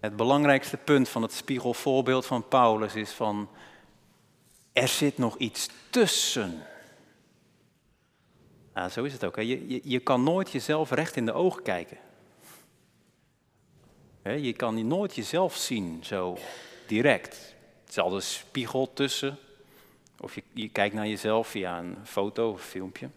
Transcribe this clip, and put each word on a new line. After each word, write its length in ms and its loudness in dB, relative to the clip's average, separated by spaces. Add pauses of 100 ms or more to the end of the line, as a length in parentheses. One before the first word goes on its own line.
Het 160 -6
belangrijkste 600 4
punt 320 4
van 140 -2
het 100 -2
spiegelvoorbeeld 920 0
van 220 -2
Paulus 460 6
is 160 -4
van, 380 -2 (1200)
er 160 4
zit 300 2
nog 180 0
iets 320 -4 (220)
tussen. 720 2 (2000)
Ja, 140 -2
zo 160 -4
is 80 -6
het 120 -8
ook, 120 -4
hè. 60 -2
Je, 260 -4
je, 160 -4
je 140 0
kan 240 2
nooit 280 2
jezelf 400 0
recht 260 -2
in 100 0
de 60 0
ogen 300 0
kijken. 360 -4 (2250)
Hè, 100 -4
je 200 -2
kan 340 -2
nooit 280 0
jezelf 420 0
zien, 480 -4
zo 340 -4 (480)
direct. 680 0 (300)
Hetzelfde 360 0
spiegel 720 -4
tussen. 460 -2 (840)
Of 140 -12
je, 80 -12 (100)
je 160 -6
kijkt 260 0
naar 140 -2
jezelf 400 0
via 300 -4
een 260 -8
foto 460 -2
of 100 -8
een 80 -14
filmpje. 480 -10